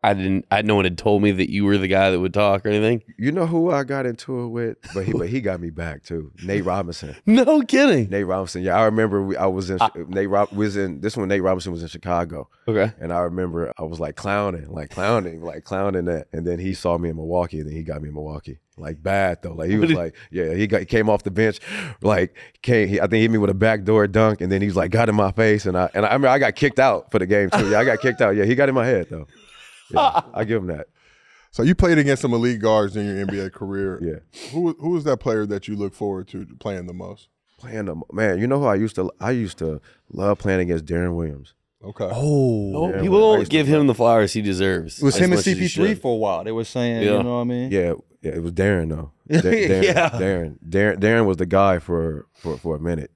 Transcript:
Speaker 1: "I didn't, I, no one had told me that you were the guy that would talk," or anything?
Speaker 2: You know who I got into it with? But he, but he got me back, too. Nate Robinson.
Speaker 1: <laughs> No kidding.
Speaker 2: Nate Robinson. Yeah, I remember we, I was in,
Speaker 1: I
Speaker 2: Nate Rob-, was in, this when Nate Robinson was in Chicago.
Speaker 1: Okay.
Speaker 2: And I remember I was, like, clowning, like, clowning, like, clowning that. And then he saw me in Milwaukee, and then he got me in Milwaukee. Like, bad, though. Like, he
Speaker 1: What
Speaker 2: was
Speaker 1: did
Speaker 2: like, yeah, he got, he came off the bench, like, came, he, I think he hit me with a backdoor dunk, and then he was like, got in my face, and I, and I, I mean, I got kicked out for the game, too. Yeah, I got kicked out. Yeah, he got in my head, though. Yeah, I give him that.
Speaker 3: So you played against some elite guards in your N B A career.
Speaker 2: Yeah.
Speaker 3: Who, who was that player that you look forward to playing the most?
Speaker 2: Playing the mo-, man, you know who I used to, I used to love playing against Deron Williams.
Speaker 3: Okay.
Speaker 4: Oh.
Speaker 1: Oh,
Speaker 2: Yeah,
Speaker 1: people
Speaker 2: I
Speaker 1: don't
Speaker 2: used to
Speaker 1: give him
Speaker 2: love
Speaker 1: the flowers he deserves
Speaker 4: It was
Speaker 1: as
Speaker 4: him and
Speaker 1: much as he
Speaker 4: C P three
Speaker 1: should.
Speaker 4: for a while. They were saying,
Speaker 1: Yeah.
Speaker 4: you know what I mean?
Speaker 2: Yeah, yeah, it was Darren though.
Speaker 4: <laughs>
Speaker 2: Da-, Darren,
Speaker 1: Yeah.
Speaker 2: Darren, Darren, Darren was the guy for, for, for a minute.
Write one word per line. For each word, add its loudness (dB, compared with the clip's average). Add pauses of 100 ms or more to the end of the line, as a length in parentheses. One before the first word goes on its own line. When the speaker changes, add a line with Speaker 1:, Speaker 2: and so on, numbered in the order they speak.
Speaker 1:
"I 2
didn't, 0
I, 2
no 4
one 4
had 0
told 4
me 4
that 0
you -2
were 4
the 0
guy 4
that 2
would -2
talk," 2
or 0
anything? 2 (160)
Speaker 2:
You -2
know -2
who 0
I 0
got -4
into -6
it -8
with? -6 (180)
But -4
he, -2
but -2
he -4
got -4
me -8
back, -10
too. -10 (140)
Nate -2
Robinson. -6
Speaker 1:
<laughs> -4
No 6
kidding. 4
Speaker 2:
Nate -2
Robinson. -4
Yeah, 2
I 6
remember 2
we, -4
I 0
was -2
in, -4
Speaker 1:
I 4 (160)
Speaker 2:
Nate -2
Rob-, 2
was -2
in, -4
this -4
when -2
Nate 0
Robinson -2
was -8
in -12
Chicago. -6 (200)
Speaker 1:
Okay. 0
Speaker 2:
And -8
I -2
remember -4
I -10
was, -10
like, -6
clowning, -4
like, -12
clowning, -2
like, -12
clowning -2
that. -4
And -6
then -4
he -4
saw -2
me -4
in -6
Milwaukee, -4
and -10
then -12
he -10
got -10
me -12
in -14
Milwaukee. -14 (180)
Like, -14
bad, -2
though. -12
Like, -6
he 0
Speaker 1:
What 2
Speaker 2:
was 2
Speaker 1:
did 2
Speaker 2:
like, -6 (160)
yeah, -4
he -2
got, 0
he -4
came 2
off 0
the -4
bench, 0 (440)
like, 0 (260)
came, 2
he, 0
I 0
think 0
he 4
hit 4
me 2
with 2
a 0
backdoor 2
dunk, 2
and 0
then 2
he 0
was -2
like, 0
got 2
in 0
my 2
face, 2
and -2
I, 2
and 0
I, 2
I 2
mean, 2
I 4
got 0
kicked 0
out 2
for 0
the 0
game, 2
too. 2
Yeah, 4
I 4
got 2
kicked 0
out. 4
Yeah, 2
he 2
got 4
in 0
my 2
head, 0
though. -12 (640)
Yeah, 2 (140)
I -2
give -2
him -8
that. -10 (640)
Speaker 3:
So -4
you 4
played 4
against 2
some 0
elite 0
guards 2
in -4
your -4
N -4
B -4
A -6
career. -6
Speaker 2:
Yeah. -10
Speaker 3:
Who, -2
who -4
was -2
that 0
player -2
that -6
you -6
look -6
forward -6
to -12 (140)
playing -8
the -14
most? -16 (300)
Speaker 2:
Playing -8
the -6
mo-, -12
man, 0
you 0
know 0
who 0
I 2
used -2
to, -4 (100)
I -4
used -4
to -6 (320)
love 0
playing 0
against -2
Deron -2
Williams. -8 (280)
Speaker 3:
Okay. -8
Speaker 4:
Oh. 0
Speaker 1:
Oh, -2
Speaker 2:
Yeah, -4
Speaker 1:
people 2
Speaker 2:
I 8 (120)
Speaker 1:
don't 4
Speaker 2:
used -4
to 2
Speaker 1:
give 4
him 4
Speaker 2:
love 4
Speaker 1:
the 4
flowers 4
he -2
deserves -2
Speaker 4:
It -2
was 4
Speaker 1:
as 2
Speaker 4:
him 6
and 4
Speaker 1:
much 2
as -2
he 2
Speaker 4:
C -4
P 0
three 2
Speaker 1:
should. -10
Speaker 4:
for 0
a 0
while. -2
They -6
were -4
saying, -2
Speaker 1:
Yeah. 2
Speaker 4:
you 0
know -2
what -2
I -2
mean? -4
Speaker 2:
Yeah, 0 (260)
yeah, -6
it -6
was -6
Darren 0
though. -8
Speaker 4:
<laughs> -20
Speaker 2:
Da-, 4
Darren, 2
Speaker 1:
Yeah. 2
Speaker 2:
Darren, -2 (100)
Darren, 2
Darren 4
was 0
the 0
guy 4
for, -4
for, -8
for -6
a -8
minute. -4